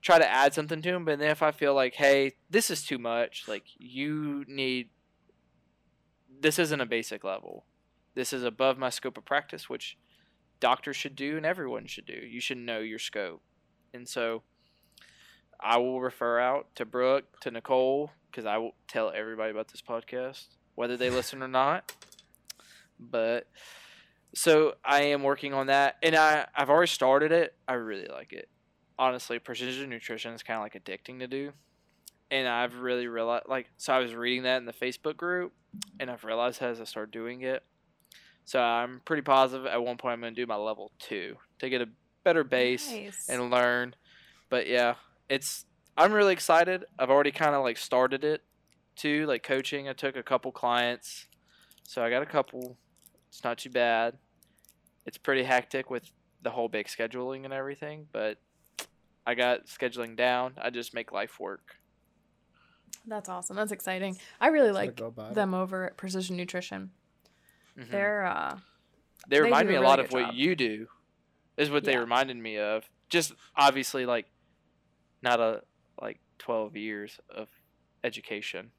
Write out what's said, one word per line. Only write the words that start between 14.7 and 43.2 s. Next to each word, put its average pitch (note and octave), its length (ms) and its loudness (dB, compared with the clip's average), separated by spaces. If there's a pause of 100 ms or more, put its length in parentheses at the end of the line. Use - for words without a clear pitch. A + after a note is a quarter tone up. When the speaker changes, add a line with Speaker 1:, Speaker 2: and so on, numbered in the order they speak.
Speaker 1:
I A2+ 180 4
will B2+ 220 0
refer A#2+ 400 -2
out B2+ 360 -2
to B2 80 -6
Brooke, B2+ 560 0
to B2+ 100 -6
Nicole, C3 640 0 (200)
'cause A#2 140 -10
I G#2+ 120 0
will A2+ 160 -6 (140)
tell A2 240 0
everybody A2 380 -6
about G#2+ 180 -8
this - 140 -20
podcast, B2+ 720 -10 (180)
whether A#2+ 220 -2
they B2 140 0
listen B2+ 320 -4
or C3 60 -8
not. C3 460 0 (1040)
But A#2 500 -2 (840)
so D#3 500 6
I C#3+ 180 6
am C#3+ 200 2
working C#3 320 0
on C3+ 140 0
that, C#3 340 4
and D#3+ 140 4
I, D#3 380 4
I've C#3 160 2
already E3 200 8
started C#3+ 420 4
it. E3 240 2 (120)
I B2+ 60 0
really A2 340 -6
like C2+ 240 -14
it. - 160 -14 (500)
Honestly, B2+ 400 0
precision B2+ 520 -8
nutrition A#2 440 -10
is A2+ 80 -16
kinda, A2+ 180 -6
like, G#2+ 140 -10
addicting - 460 -14
to B2+ 80 -10
do. C#3 240 -8 (760)
And C3+ 180 0
I've A#2+ 280 -2
really B2 300 -2
realized, A#2 420 -2
like, C3 280 -4
so - 160 -2
I C3 60 6
was A#2+ 160 -2
reading B2 300 -2
that B2+ 140 2
in B2 80 -6
the A#2+ 60 -10
Facebook C3 440 -6
group, F3+ 360 -4 (480)
and B2+ 100 -6
I've A#2 140 -12
realized A#2 380 0
as A#2+ 180 -4
I A2+ 40 -10
start G#2+ 260 -10
doing A#2 320 -10
it. C3 220 -4 (800)
So - 160 0
I'm A#2+ 400 0
pretty D#3 220 -2
positive C3 440 6
at A#2+ 160 -2
one A#2+ 160 -4
point B2 160 -4
I'm A#2 60 -10
gonna A#2 120 -8
do A#2+ 140 -6
my A2+ 100 -4
level G#2+ 420 -6
two - 400 -10 (220)
to C3 100 -6
get B2+ 100 0
a A#2+ 80 -4 (360)
better E3 200 4
base B2+ 480 0
Speaker 2:
Nice. G#3 360 -12